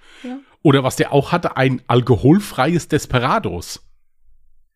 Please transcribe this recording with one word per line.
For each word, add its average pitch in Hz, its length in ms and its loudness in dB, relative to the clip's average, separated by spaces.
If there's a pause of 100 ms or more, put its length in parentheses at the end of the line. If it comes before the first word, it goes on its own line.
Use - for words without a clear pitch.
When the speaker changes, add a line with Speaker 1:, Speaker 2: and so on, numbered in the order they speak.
(240)
Speaker 1:
Ja. 254 160 -10 (240)
Speaker 2:
Oder 139 200 4
was 127 120 -2
der - 180 -2
auch 139 180 0
hatte, 175 260 -4
ein 131 300 0
alkoholfreies 131 1000 2
Desperados. 131 1000 -4 (880)